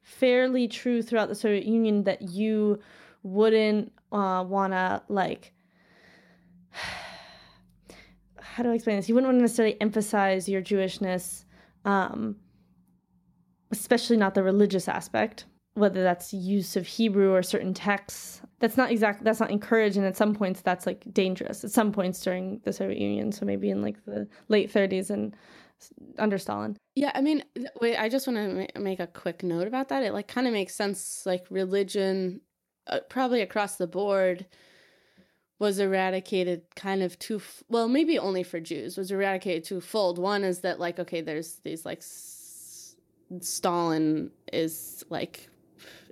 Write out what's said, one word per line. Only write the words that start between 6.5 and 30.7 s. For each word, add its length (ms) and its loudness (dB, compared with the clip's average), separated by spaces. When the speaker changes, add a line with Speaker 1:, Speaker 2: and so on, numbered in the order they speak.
Speaker 1:
<sighs> 1700 -16
how 240 -6
do 60 2
I 40 4
explain 220 2
this? 120 -2
You 60 6
wouldn't 140 6
wanna 140 8
necessarily 380 4
emphasize 680 2
your 140 0
Jewishness, 800 -2
um, 520 0
especially 460 2
not 180 4
the 80 4
religious 460 4
aspect, 560 -2
whether 280 4
that's 320 0
use 400 0
of 120 -2
Hebrew 460 4
or 100 6
certain 300 -2
texts. 680 -6
That's 180 0
not 140 2
exact-, 320 2
that's 160 2
not 140 0
encouraged, 440 2
and 100 2
at 100 -2
some 180 4
points 280 -2
that's, 240 0
like, 260 -6
dangerous 500 0
at 80 -10
some 220 4
points 280 -2
during 440 -4
the 80 -2
Soviet 260 -4
Union, 320 -2
so 160 -6
maybe 240 -2
in, 100 -2
like, 240 -6
the 220 -6
late 240 2
thirties 380 0
and 260 -4
s-, 120 -20
under 200 2
Stalin. 380 -6
Speaker 2:
Yeah, 180 0
I 60 -2
mean, 240 2
th-, 140 -8
wait, 160 2
I 120 0
just 180 -2
wanna 220 0
ma-, 60 -8
make 180 -2
a 80 -4
quick 380 -8
note 240 -2
about 220 -4
that. 120 0
It, 100 0
like, 140 -6
kinda 240 0
makes 240 -2